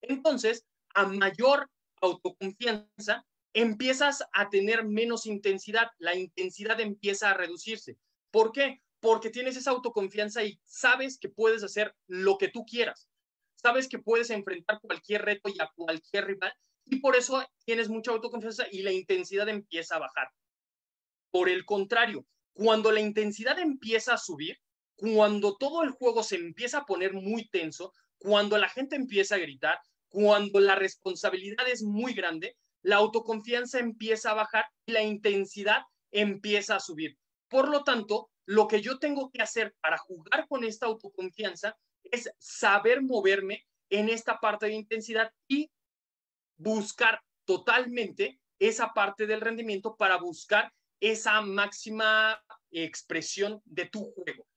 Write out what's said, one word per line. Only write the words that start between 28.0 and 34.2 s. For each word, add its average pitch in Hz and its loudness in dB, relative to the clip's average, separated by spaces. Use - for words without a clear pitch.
cuando 208 2
la 190 2
gente 277 -6
empieza 202 0
a - 0
gritar, 156 -2
cuando 202 4
la 196 8
responsabilidad 190 -4
es 220 -4
muy 214 -2
grande, 175 -6
la 202 4
autoconfianza 226 0
empieza 220 -2